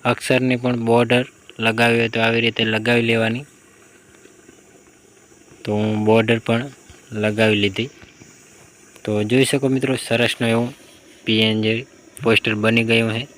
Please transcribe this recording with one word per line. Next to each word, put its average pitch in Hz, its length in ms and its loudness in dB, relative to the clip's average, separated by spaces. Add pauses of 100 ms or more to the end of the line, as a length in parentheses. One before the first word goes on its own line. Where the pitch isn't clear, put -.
અક્ષરની 127 520 0
પણ 123 320 -2
બોર્ડર 120 360 4 (340)
લગાવી 117 420 2
હોય 113 80 0
તો 113 120 -4
આવી 117 200 0
રીતે 113 240 -2
લગાવી 113 380 0
લેવાની. 113 440 -2 (2250)
તો 110 80 -6
હું 107 320 0
બોર્ડર 110 340 4
પણ 117 280 -2 (460)
લગાવી 107 500 0
લીધી. 104 280 -4 (1120)
તો 107 60 -6 (120)
જોઈ 123 220 2
શકો 135 240 -2
મિત્રો, 131 280 -2
સરસનું 117 540 -2
એવું 120 240 -2 (500)
પી 110 220 0
એન 110 160 0
જી 110 240 -2 (360)
પોસ્ટર 113 320 0
બની 113 360 0
ગયું 113 240 0
છે. 120 100 -6 (140)